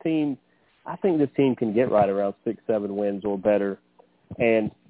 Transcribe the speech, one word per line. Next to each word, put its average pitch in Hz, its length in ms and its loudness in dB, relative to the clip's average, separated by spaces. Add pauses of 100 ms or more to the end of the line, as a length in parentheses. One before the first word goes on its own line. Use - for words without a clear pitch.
team, 151 340 -2 (480)
I - 120 -10
think 175 220 0
this 143 180 2
team 135 180 4
can 113 180 -4
get 113 200 2
right 104 160 4
around 101 260 -2 (100)
six, 113 220 -6
seven 101 300 -2
wins 101 280 -4
or 101 140 -4
better. 101 400 0 (640)
And, 113 320 2 (180)